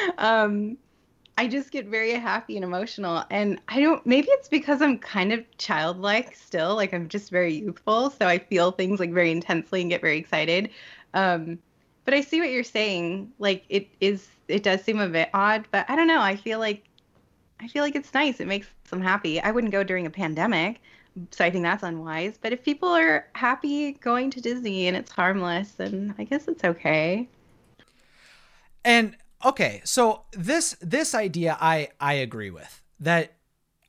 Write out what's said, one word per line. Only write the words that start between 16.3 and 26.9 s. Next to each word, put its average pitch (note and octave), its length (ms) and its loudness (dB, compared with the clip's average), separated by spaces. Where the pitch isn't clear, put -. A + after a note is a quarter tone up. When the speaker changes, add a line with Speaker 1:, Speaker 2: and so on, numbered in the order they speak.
Speaker 1:
feel A3 220 -6
like, G#3 260 -4
I A#3 80 -14
feel C#4+ 140 -2
like D4 140 0
it's - 180 -6
nice. C#4 260 2
It - 60 -6
makes G3+ 220 -4
them F#3 100 -4
happy. F#3 400 0
I F#3+ 100 0
wouldn't A3 220 0
go G3 100 2
during F#3 240 -2
a D#3 40 -6
pandemic, F3+ 720 0
so - 140 0
I F3 60 4
think F3 140 0
that's F#3 180 0
unwise. E3 580 -6
But A3+ 120 -4
if B3 100 -6
people D4 280 -2
are D#4+ 440 4
happy C#4+ 580 -2
going B3 400 -2
to B3+ 100 -14
Disney A3 460 -2
and F#3 80 2
it's - 140 -8
harmless, F#3 600 0
then G3+ 460 -6
I G#3 60 -8
guess C#4+ 240 -4
it's E4 160 -4
okay. E3+ 640 0